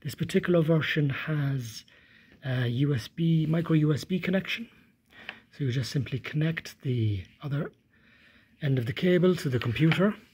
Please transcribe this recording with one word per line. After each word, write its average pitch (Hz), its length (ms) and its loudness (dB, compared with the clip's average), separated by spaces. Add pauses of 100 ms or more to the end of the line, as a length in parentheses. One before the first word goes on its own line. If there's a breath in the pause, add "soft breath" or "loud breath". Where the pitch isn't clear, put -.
This 135 120 -8
particular 180 480 0
version 151 480 2
has 139 760 -4 (600 loud breath)
a 127 220 -2
U 135 280 0
S 113 140 -4
B, 165 380 2
micro 165 300 0
U 151 160 4
S 143 120 -2
B 185 140 -4
connection. 190 500 -2 (840 loud breath)
So - 120 -6
you 131 60 0
just 120 200 -2
simply 131 280 -4
connect 160 640 -4
the 110 420 -2 (180)
other 143 300 -6 (920 soft breath)
end 135 160 2
of 117 80 -2
the 139 60 -4
cable 180 440 4
to 160 120 -6
the 123 100 0
computer. 156 560 2 (200)